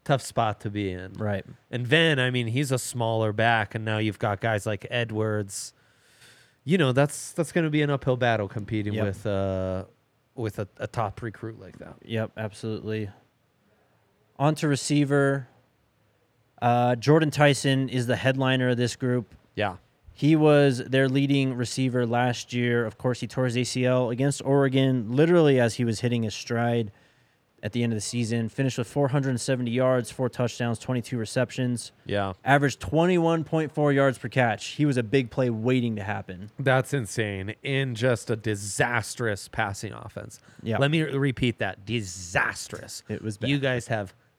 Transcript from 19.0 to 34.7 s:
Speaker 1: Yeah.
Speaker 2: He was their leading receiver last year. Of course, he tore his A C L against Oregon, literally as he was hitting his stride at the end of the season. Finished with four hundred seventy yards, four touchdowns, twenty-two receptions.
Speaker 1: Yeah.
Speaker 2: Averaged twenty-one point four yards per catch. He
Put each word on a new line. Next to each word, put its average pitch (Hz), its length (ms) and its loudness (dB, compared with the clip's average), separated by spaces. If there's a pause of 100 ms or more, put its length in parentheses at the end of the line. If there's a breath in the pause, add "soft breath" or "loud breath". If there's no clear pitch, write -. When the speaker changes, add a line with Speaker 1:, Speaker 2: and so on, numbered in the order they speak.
Speaker 1:
Yeah. 98 220 -2 (360)
Speaker 2:
He 151 220 4
was 147 440 6
their 131 280 2
leading 135 480 2
receiver 123 500 0
last 120 480 0
year. 120 320 2
Of 107 120 -10
course, 127 240 -2
he 120 60 -6
tore 127 180 -2
his 120 120 -2
A 123 60 2
C 127 220 -2
L 127 240 2
against 135 340 -2
Oregon, 131 720 2
literally 156 440 6
as 117 160 2
he 123 100 0
was 113 160 -2
hitting 120 220 0
his 107 120 -4
stride 117 560 -2 (720 soft breath)
at 104 120 -8
the 120 100 0
end 117 80 0
of 110 60 -2
the 104 40 -6
season. 117 480 -2
Finished 135 280 -2
with 123 100 -2
four 143 220 2
hundred 135 300 0
seventy 123 320 -2
yards, 127 400 2
four 127 160 -2
touchdowns, 120 520 -2
twenty-two 123 380 -4
receptions. 123 760 -2 (120)
Speaker 1:
Yeah. 98 280 -2 (100)
Speaker 2:
Averaged 139 380 2
twenty-one 165 640 2
point 156 260 -2
four 147 220 2
yards 139 240 4
per 123 100 -8
catch. 113 380 0
He - 200 0